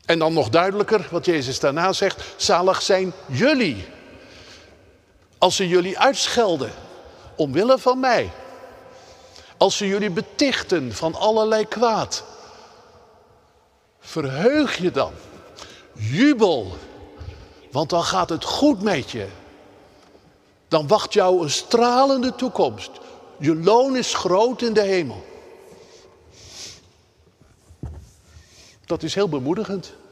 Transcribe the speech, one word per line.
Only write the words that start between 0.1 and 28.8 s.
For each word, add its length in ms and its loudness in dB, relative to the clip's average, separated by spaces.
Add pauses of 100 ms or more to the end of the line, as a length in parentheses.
dan 140 0
nog 160 2
duidelijker 640 0
wat 140 -4
Jezus 360 -2
daarna 320 0
zegt: 300 -2 (140)
"Zalig 460 2
zijn 300 0 (140)
jullie 600 0 (1500)
als 180 2
ze 120 -2
jullie 300 0
uitschelden 760 0 (640)
omwille 420 2
van 220 0
mij. 300 2 (1300)
Als 200 2
ze 100 -4
jullie 240 -2
betichten 840 -2
van 200 -4
allerlei 540 0
kwaad. 560 -2 (1800)
Verheug 760 0
je 140 -2
dan. 220 -2 (800)
Jubel, 840 0 (920)
want 200 -4
dan 120 2
gaat 260 -2
het 160 -6
goed 380 0
met 280 -2
je. 160 -8 (1400)
Dan 180 4
wacht 260 2
jou 300 4
een 80 -2
stralende 840 2
toekomst. 560 -2 (480)
Je 160 0
loon 420 4
is 180 -2
groot 480 0
in 100 0
de 100 4
hemel." 420 -2 (3500)